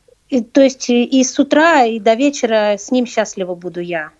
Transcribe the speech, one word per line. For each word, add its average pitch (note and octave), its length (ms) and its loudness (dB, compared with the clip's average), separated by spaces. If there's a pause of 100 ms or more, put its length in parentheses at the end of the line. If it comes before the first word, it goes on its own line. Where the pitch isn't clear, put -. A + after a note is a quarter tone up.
(280)
И, B3+ 140 -2
то C#4 180 0
есть C4 300 0
и, A#3+ 140 2
и C4 180 2
с - 160 -4
утра, D4 460 4
и A3+ 160 -4
до A3+ 140 2
вечера A3+ 600 0
с - 140 -14
ним B3+ 160 0
счастлива F#3+ 480 -6
буду F3 260 -10
я. E3 400 -8